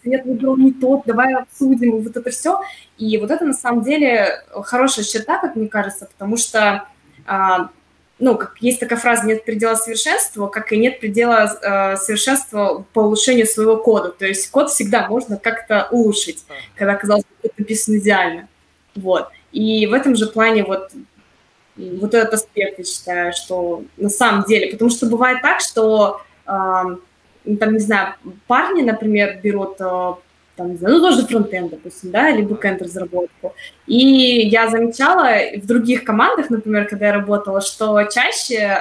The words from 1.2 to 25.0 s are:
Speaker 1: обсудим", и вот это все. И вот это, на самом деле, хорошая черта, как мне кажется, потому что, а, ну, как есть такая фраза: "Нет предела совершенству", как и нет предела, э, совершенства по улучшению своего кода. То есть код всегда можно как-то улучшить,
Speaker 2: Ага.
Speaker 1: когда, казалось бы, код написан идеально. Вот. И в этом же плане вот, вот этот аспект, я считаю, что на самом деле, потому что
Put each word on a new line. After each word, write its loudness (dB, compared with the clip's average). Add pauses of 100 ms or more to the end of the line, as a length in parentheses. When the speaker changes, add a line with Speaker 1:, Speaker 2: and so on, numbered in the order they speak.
Speaker 1:
обсудим", 2
и -2
вот -8
это -6
все. -2 (380)
И -2
вот -4
это, -2
на 0
самом -2
деле, 2 (220)
хорошая 0
черта, -2
как -4
мне -2
кажется, -6
потому -6
что, 0 (420)
а, 0 (480)
ну, 4
как -8
есть 0
такая -4
фраза: 0
"Нет 0
предела 0
совершенству", -4
как -6
и 2
нет 2
предела, 2 (140)
э, 0
совершенства -2
по 2
улучшению 4
своего 2
кода. 2
То -6
есть -4
код 0
всегда 0
можно -4
как-то -2
улучшить, 0
Speaker 2:
Ага. -18 (180)
Speaker 1:
когда, 0
казалось 0
бы, -20 (180)
код -6
написан -2
идеально. 0 (480)
Вот. -2 (240)
И 0
в 0
этом 4
же 2
плане 2
вот, -6 (840)
вот -6
этот 2
аспект, -4
я -14
считаю, -4
что -6 (140)
на -2
самом 0
деле, 2
потому 2
что -2